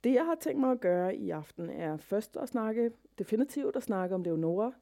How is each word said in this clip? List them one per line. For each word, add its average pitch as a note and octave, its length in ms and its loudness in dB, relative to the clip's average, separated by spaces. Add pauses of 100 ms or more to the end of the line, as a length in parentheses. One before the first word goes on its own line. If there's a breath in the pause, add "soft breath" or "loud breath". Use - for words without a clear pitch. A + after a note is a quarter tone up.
det, B3+ 100 4
jeg B3+ 120 6
har E4 100 2
tænkt D#4 240 -4
mig C4 120 4
at A#3+ 80 2
gøre F3+ 360 2
i F#3+ 140 -6
aften, E3 400 -8
er D#3 280 -4
først G3+ 400 -4
at - 120 -6
snakke, A3+ 420 0 (260)
definitivt C4 580 0
at C4 80 -2
snakke F#3 320 0
om F3+ 80 -2
Leonora. E3+ 580 2